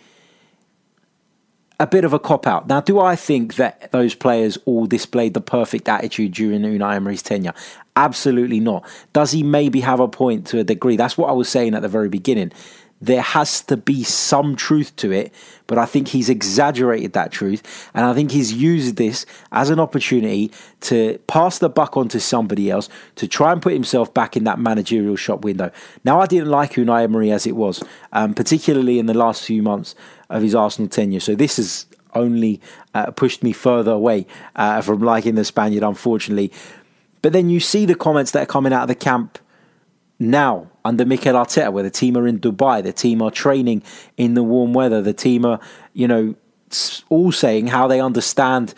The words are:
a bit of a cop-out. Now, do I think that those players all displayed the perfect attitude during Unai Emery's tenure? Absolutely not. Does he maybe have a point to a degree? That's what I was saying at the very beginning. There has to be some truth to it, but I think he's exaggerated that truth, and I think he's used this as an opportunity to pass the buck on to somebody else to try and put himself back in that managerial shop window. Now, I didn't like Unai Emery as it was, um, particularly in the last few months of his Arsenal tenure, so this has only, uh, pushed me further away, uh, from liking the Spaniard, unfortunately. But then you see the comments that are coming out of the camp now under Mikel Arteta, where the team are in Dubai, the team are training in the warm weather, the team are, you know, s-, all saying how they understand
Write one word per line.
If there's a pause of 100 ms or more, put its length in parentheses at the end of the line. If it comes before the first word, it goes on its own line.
(1800)
a
bit
of
a
cop-out.
Now,
do
I
think
that
those
players (100)
all
displayed
the
perfect
attitude
during
Unai
Emery's
tenure? (420)
Absolutely
not. (240)
Does
he
maybe
have
a
point
to
a
degree?
That's
what
I
was
saying
at
the
very
beginning. (480)
There
has
to
be
some
truth
to
it, (340)
but
I
think
he's
exaggerated
that
truth,
and
I
think
he's
used
this (240)
as
an
opportunity (300)
to
pass
the
buck
on
to
somebody
else (280)
to
try
and
put
himself
back
in
that
managerial
shop
window. (320)
Now,
I
didn't
like
Unai
Emery
as
it
was, (300)
um,
particularly
in
the
last
few
months (340)
of
his
Arsenal
tenure,
so
this
has (280)
only, (340)
uh,
pushed
me
further
away, (260)
uh,
from
liking
the
Spaniard,
unfortunately. (680)
But
then
you
see
the
comments
that
are
coming
out
of
the
camp (800)
now (160)
under
Mikel
Arteta,
where
the
team
are
in
Dubai,
the
team
are
training (340)
in
the
warm
weather,
the
team
are, (360)
you
know, (340)
s-,
all
saying
how
they
understand